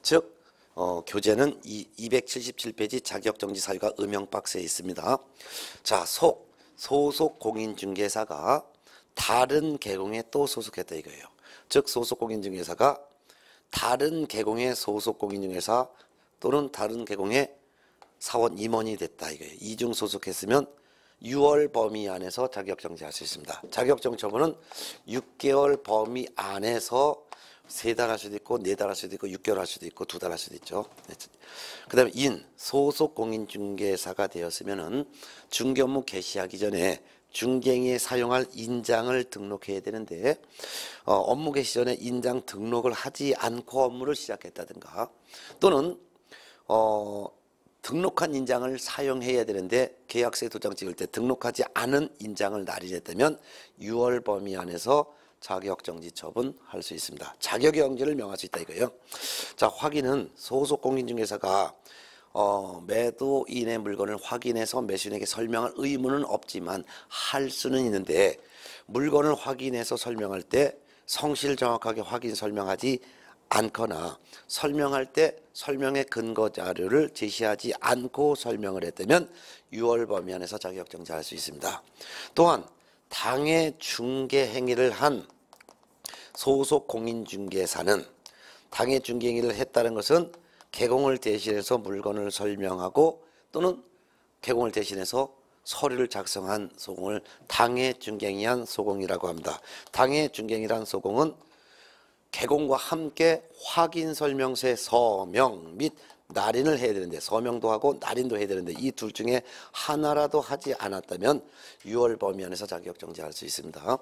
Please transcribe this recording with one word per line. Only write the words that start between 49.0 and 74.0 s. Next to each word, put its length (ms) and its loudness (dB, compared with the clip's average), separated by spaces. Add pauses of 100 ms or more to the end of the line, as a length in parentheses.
되는데 520 0 (120)
계약서에 400 0
도장 260 -4
찍을 200 -8
때 120 -6
등록하지 640 0
않은 460 2
인장을 460 -2
날인했다면 760 0 (420)
유월 400 2
범위 360 -2
안에서 580 2 (260)
자격정지 720 -6
처분할 680 -6
수 100 -10
있습니다. 480 -10
자격정지를 720 2
명할 220 -6
수 100 -10
있다 140 -6
이거예요. 320 -4 (640)
자, 120 4
확인은 680 -2
소속 460 -2
공인중개사가, 920 0 (580)
어, 540 0
매도인의 920 0
물건을 440 -2
확인해서 600 -2
매수인에게 420 -4
설명할 520 -2
의무는 500 0
없지만 580 -4 (240)
할 420 -2
수는 360 0
있는데 500 4 (500)
물건을 480 4
확인해서 640 -2
설명할 460 -4
때 340 4 (300)
성실 500 -2
정확하게 460 0
확인 320 -4
설명하지 680 0 (480)
않거나 720 0 (280)